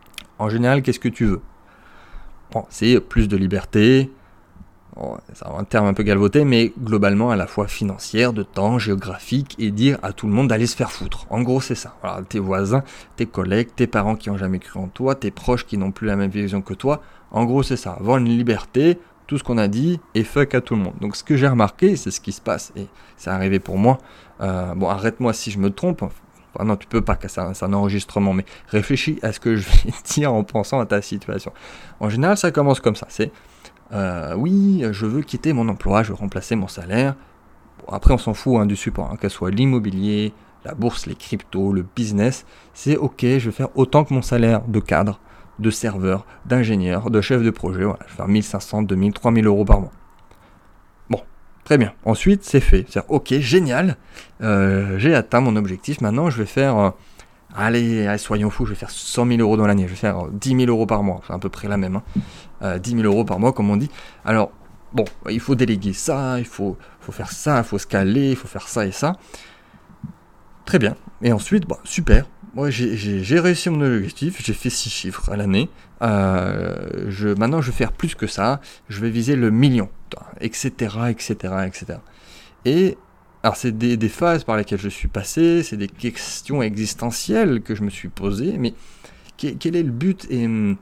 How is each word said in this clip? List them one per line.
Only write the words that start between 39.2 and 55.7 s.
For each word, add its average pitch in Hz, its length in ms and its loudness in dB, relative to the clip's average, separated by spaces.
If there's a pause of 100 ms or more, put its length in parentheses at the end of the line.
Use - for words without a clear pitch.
ce - 80 -8
soit 92 140 -4
l'immobilier, 104 840 0 (300)
la - 100 -12
bourse, - 320 -4
les - 100 -10
cryptos, 98 560 -4
le 92 120 0 (120)
business. 110 500 0 (280)
C'est 147 220 0
ok, - 260 -4
je 123 240 2
vais 107 60 -2
faire - 240 -4
autant 139 280 4
que 139 100 -2
mon 127 80 0
salaire 113 460 2
de 104 100 0
cadre, 98 420 0 (380)
de 107 120 0
serveur, 98 560 -2 (180)
d'ingénieur, 107 680 0
de 110 100 4
chef 123 220 2
de 113 80 4
projet. 92 340 -4
Voilà, 104 220 -2
je - 40 -20
vais - 60 -20
faire 92 120 -6
mille 104 140 4
cinq 101 180 -6
cents, 107 220 -4
deux 101 140 -2
mille, 101 180 2
trois - 160 0
mille 113 160 4
euros 104 180 4
par 101 160 8
mois. 87 120 -10 (1160)
Bon, 113 140 -4 (420)
très 147 140 4
bien. 104 160 2 (100)
Ensuite, 190 400 2
c'est - 160 4
fait. 95 300 6
C'est - 180 -2
ok, 139 300 0
génial. 151 580 2 (460)
Euh, 98 560 2
j'ai 151 160 4
atteint 120 260 4
mon 120 160 2
objectif. 104 460 -4